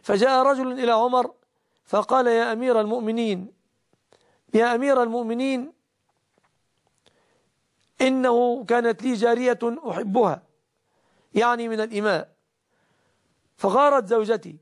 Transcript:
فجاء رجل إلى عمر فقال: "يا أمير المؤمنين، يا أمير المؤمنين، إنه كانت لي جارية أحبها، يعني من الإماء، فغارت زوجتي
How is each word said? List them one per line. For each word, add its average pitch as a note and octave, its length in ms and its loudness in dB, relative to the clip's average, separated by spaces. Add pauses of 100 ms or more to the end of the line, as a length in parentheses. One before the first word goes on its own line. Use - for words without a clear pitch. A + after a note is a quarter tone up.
فجاء B3+ 420 2
رجل C4 280 0
إلى B3 200 -2
عمر B3 400 0 (540)
فقال: A#3+ 420 0
"يا A#3 260 2
أمير A#3 280 0
المؤمنين، A3 720 -4 (1000)
يا A#3 220 2
أمير C4 280 2
المؤمنين، A#3+ 720 -4 (2250)
إنه B3 640 0
كانت A#3 380 0
لي B3+ 100 -2
جارية A#3+ 500 0
أحبها، A3+ 800 -2 (920)
يعني A#3 360 0
من A3 120 -4
الإماء، G#3 480 -2 (1300)
فغارت C4 500 2
زوجتي G#3+ 540 -2